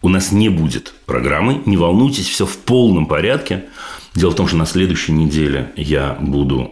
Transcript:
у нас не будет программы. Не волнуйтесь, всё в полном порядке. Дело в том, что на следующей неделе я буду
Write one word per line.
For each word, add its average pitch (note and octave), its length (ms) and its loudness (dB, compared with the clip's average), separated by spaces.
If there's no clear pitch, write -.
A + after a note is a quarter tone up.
у F2+ 80 2
нас F#2 220 0
не G#2+ 180 4
будет D#2+ 460 -2
программы. D2+ 600 -2
Не G2+ 120 2
волнуйтесь, G2 500 2
всё - 200 -2
в - 100 -8
полном A2+ 480 4
порядке. F#2 600 -2
Дело E2+ 160 2
в D#2+ 40 -2
том, F2 120 0
что E2+ 100 0
на D#2+ 80 2
следующей F#2 460 0
неделе D2+ 640 0
я C#2 440 -2
буду C#2 520 -2